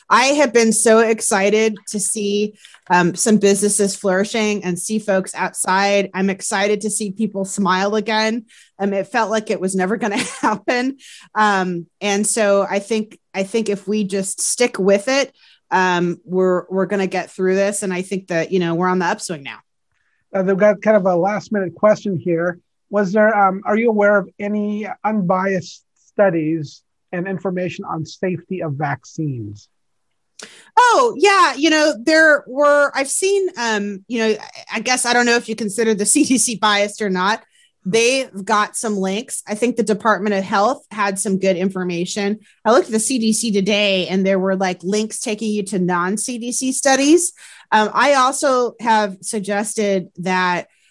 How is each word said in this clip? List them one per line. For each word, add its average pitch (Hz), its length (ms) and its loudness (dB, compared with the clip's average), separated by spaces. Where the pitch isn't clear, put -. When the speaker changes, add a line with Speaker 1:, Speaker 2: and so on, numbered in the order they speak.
Speaker 1:
I 226 160 4
have 285 260 2
been 226 220 4
so 220 240 4
excited 220 800 2
to 214 100 -6
see, 208 560 -2
um, 180 240 4
some 220 240 2
businesses 202 580 2
flourishing 208 680 -2
and 175 160 -4
see 220 180 -4
folks 190 380 -2
outside. 196 800 0
I'm 190 160 0
excited 202 500 -2
to 214 80 -4
see 202 220 -4
people 196 340 -4
smile 196 500 0
again. 220 520 -2
Um, 196 140 -2
it 196 140 -4
felt 226 220 -2
like 220 220 -2
it 170 100 -4
was 190 140 -4
never 185 200 -2
gonna 202 220 -4
<laughs> - 240 -8
happen. 247 560 -2
Um, 185 500 0
and 202 240 0
so 202 420 2
I 196 120 -2
think, 214 400 -6
I 196 80 -2
think 214 260 -4
if 196 180 -6
we 208 180 0
just 190 360 -6
stick - 380 -2
with 196 280 2
it, 269 280 0
um, 175 560 0
we're, 180 420 0
we're 190 200 -2
gonna 196 180 0
get 185 240 -4
through 185 240 0
this. 196 300 0
And 190 100 -2
I 180 80 -4
think 185 280 -8
that, 165 220 -2
you 190 60 2
know, 170 160 0
we're 180 160 0
on 185 80 2
the 180 80 0
upswing 165 380 -4
now. 117 160 -14
Speaker 2:
Uh, 196 80 -2
they've 190 160 0
got 208 240 4
kind 214 140 4
of 190 100 2
a 185 100 2
last 190 360 -2
minute 185 240 -4
question 208 420 2
here. 175 400 -2
Was 196 220 0
there, 214 260 4
um, 196 280 2
are 208 120 0
you 233 120 2
aware 208 280 4
of 190 120 -2
any 208 480 -4
unbiased 190 800 -2
studies 165 880 -2
and 180 160 -6
information 185 560 -6
on 165 220 -8
safety 180 580 -6
of 151 120 -6
vaccines? 135 920 -8
Speaker 1:
Oh, 392 400 4
yeah. 359 380 4
You 294 140 0
know, 302 320 2
there 311 460 4
were, 285 480 2
I've 269 140 -2
seen, 392 480 0
um, 208 500 -4
you 233 120 -4
know, 220 80 2
I, 214 220 -2
I 220 40 -6
guess, 247 260 -2
I 240 60 2
don't 240 140 4
know 233 100 4
if 240 140 -2
you 220 60 -6
consider 220 380 0
the 202 120 -2
<laughs> - 80 2
C 294 100 4
D 269 140 2
C 233 180 -2
biased 208 460 0
or 208 80 -2
not. 190 340 0
They've 226 600 0
got 208 320 0
some 214 180 -4
links. 190 520 -4
I 214 80 -8
think 240 200 -2
the 240 80 0
Department 208 520 0
of 190 80 -2
Health 214 480 0
had 202 280 -2
some 190 200 -2
good 190 180 0
information. 185 840 -4
I 220 80 4
looked 349 160 4
at 262 60 -12
the 220 60 2
C 254 200 -2
D 220 140 2
C 226 180 -4
today 196 560 0
and 190 180 0
there 190 140 2
were, 190 160 0
like, 185 280 -4
links 214 360 -4
taking 214 320 -4
you 208 120 -2
to 202 160 -4
non-C 180 580 -2
D 233 140 -8
C 262 200 -4
studies. 277 640 2
Um, 214 220 4
I 277 220 2
also 262 680 0
have 214 400 2
suggested 202 960 -4
that, 180 500 -2